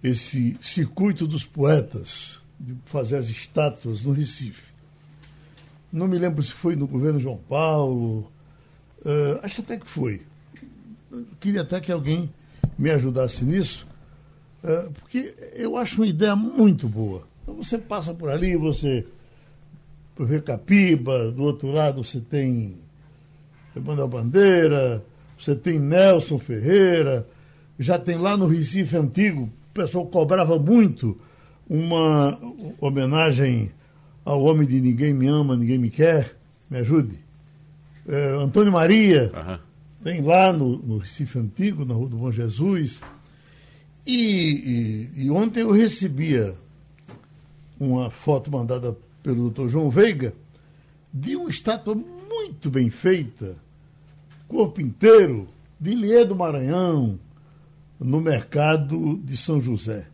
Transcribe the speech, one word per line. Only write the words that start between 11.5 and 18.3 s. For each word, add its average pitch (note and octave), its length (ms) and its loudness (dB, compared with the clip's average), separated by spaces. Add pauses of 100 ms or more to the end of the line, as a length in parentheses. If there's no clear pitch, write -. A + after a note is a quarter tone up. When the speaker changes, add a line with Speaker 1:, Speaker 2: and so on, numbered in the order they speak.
Speaker 1:
até F3+ 180 -6
que F3+ 100 -6
alguém D#3+ 400 -4 (460)
me - 140 0
ajudasse C3 520 -2
nisso, E3+ 420 -2 (760)
eh, E3+ 300 -2
porque - 400 -10 (200)
eu A3+ 220 -6
acho A#3+ 260 -4
uma A3 60 2
ideia G3+ 280 0
muito G#3+ 520 4
boa. G#2 400 -6 (160)
Então G#2 120 -12
você A3+ 220 -8
passa F3+ 360 -8
por E3 160 -8
ali, F3 260 -2